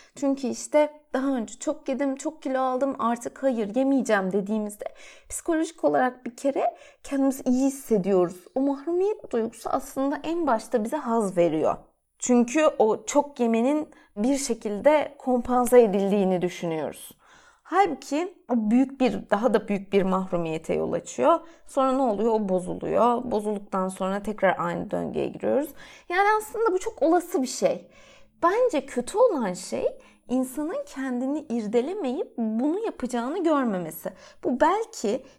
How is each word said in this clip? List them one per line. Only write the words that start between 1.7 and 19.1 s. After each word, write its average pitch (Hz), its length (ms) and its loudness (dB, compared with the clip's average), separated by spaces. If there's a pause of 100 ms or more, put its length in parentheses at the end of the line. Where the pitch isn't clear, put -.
yedim, 269 260 -2
çok 311 280 -8
kilo 262 180 -2
aldım, 262 380 -2
artık 233 440 -4
hayır 226 320 -2
yemeyeceğim 226 560 2
dediğimizde 208 540 -4 (440)
psikolojik 320 540 -2
olarak 285 420 0
bir 240 100 -12
kere 427 400 -2 (280)
kendimizi 269 400 -2
iyi 254 240 2
hissediyoruz. 190 680 2 (200)
O 262 60 0
mahrumiyet 339 720 -2
duygusu 226 380 -4
aslında 277 540 -2
en 339 240 -2
başta 220 360 2
bize 240 140 -2
haz 226 400 0
veriyor. 156 380 4 (440)
Çünkü 247 460 4 (140)
o 214 260 2
çok - 340 0
yemenin 240 500 0 (280)
bir 254 200 0
şekilde 233 800 0
kompanse 247 640 4
edildiğini 196 600 4
düşünüyoruz. 160 720 -6 (520)
Halbuki 339 760 -2 (140)
o - 20 0 (180)
büyük 262 300 2
bir, 208 280 0